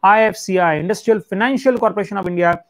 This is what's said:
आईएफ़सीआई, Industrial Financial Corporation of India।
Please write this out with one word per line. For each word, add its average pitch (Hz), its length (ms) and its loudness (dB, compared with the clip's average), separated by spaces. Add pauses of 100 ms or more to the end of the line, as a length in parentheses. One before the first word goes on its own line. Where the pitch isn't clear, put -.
आईएफ़सीआई, 190 800 2
Industrial 214 380 0 (120)
Financial 247 500 0
Corporation 202 400 -4
of 180 80 -4
India। 170 240 2 (140)